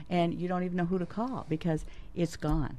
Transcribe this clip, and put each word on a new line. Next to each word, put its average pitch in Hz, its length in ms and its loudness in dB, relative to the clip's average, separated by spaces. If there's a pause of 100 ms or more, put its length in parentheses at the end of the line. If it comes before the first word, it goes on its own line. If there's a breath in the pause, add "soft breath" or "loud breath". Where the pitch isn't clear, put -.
And 170 240 4
you 175 160 -2
don't 180 140 0
even 180 120 -2
know 175 100 2
who 185 140 2
to 175 60 0
call 233 420 -4
because 160 380 2 (280 loud breath)
it's 170 220 0
gone. 151 440 2